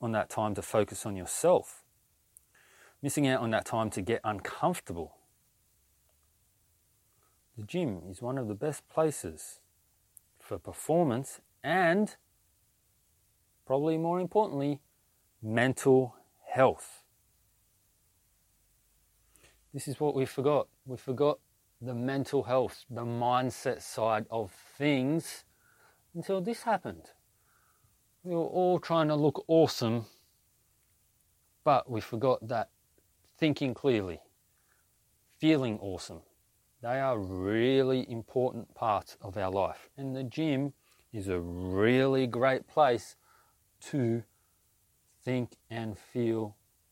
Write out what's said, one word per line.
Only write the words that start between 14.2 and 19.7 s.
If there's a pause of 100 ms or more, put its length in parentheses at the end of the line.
mental (320)
health. (2750)